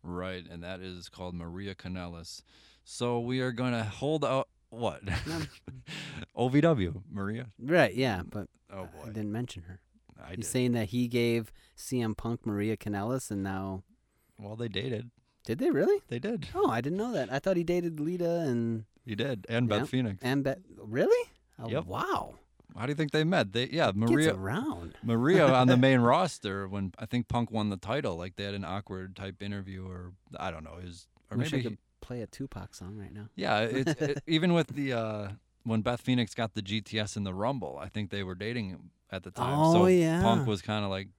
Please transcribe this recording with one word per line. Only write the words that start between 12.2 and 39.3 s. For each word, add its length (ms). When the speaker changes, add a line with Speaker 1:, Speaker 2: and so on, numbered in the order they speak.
Speaker 2:
Maria 320
Kanellis, 540
and 120
now 400
Speaker 1:
Well, 160
they 120
dated. 440
Speaker 2:
Did 140
they 100
really? 380
Speaker 1:
They 120
did. 360
Speaker 2:
Oh, 140
I 120
didn't 160
know 160
that. 180
I 80
thought 180
he 60
dated 360
Lita 420
and 440
Speaker 1:
He 100
did, 320
and 220
Beth 120
Speaker 2:
Yep. 80
Speaker 1:
Phoenix. 340
Speaker 2:
And 200
Beth, 140
really? 520
Oh, 100
Speaker 1:
Yep. 160
Speaker 2:
wow. 500
Speaker 1:
How 120
do 40
you 40
think 160
they 120
met? 300
They, 180
yeah, 200
Speaker 2:
Gets 60
Speaker 1:
Maria, 380
Speaker 2:
around. 640
<laughs> 40
Speaker 1:
Maria 440
on 200
the 100
main 240
roster 680
when 320
I 60
think 240
Punk 220
won 180
the 80
title. 400
Like, 180
they 80
had 120
an 100
awkward 500
type 260
interview, 460
or 240
I 140
don't 140
know, 180
his, 240
or 60
Speaker 2:
Wish 160
Speaker 1:
maybe 80
Speaker 2:
I 20
could 100
Speaker 1:
he 40
Speaker 2:
play 200
a 60
Tupac 480
song 220
right 160
now. 220
Speaker 1:
Yeah, 260
it's, 300
Speaker 2:
<laughs> 100
Speaker 1:
it, 260
even 260
with 220
the, 180
uh, 340
when 180
Beth 200
Phoenix 320
got 220
the 60
G 200
T 180
S 160
in 80
the 100
Rumble, 480
I 60
think 220
they 140
were 120
dating 540
at 120
the 80